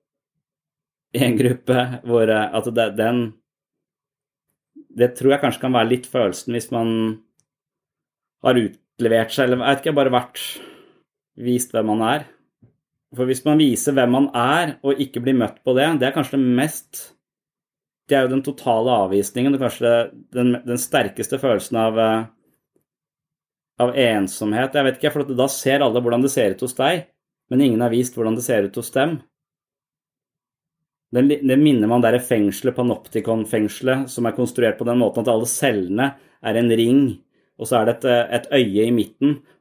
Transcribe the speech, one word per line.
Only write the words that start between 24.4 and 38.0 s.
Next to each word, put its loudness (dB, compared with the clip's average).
Jeg 2
vet -2
ikke, -2
for -2
at -6
da 2
ser 0
alle 0
hvordan 2
det 0
ser 0
ut -6
hos -8
deg, -2
men 4
ingen 2
har 0
vist -2
hvordan -2
det -6
ser 0
ut -8
hos -10
dem. -2
Den 4
li-, 0
det 2
minner 4
meg 2
om 2
det 4
der 0
fengselet, -2
Panoptikon-fengselet, -2
som -4
er -4
konstruert 0
på -4
den 2
måten 0
at 0
alle 0
cellene -2
er -2
en 2
ring, 4
og -10
så 2
er 2
det 2
et, -4